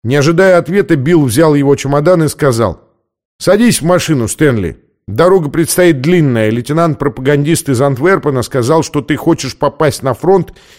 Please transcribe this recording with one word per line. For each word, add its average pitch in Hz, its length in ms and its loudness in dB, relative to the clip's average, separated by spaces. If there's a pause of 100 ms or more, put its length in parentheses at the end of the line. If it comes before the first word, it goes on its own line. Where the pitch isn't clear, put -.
Не 123 140 -2
ожидая 170 420 2
ответа, 175 380 0
Билл 147 280 2
взял 147 300 2
его 139 220 2
чемодан 151 480 0
и 147 40 0
сказал: 117 520 -2 (580)
Садись 202 440 2
в - 20 -4
машину, 160 420 0
Стэнли. 110 520 -2 (280)
Дорога 165 420 0
предстоит 165 520 0
длинная. 131 500 2
Лейтенант-пропагандист 143 1160 -2
из 123 120 0
Антверпена 139 640 0
сказал, 139 400 -2
что - 180 -6
ты 139 160 -4
хочешь 151 400 -4
попасть 147 460 -2
на 131 120 -2
фронт 175 400 -2 (240)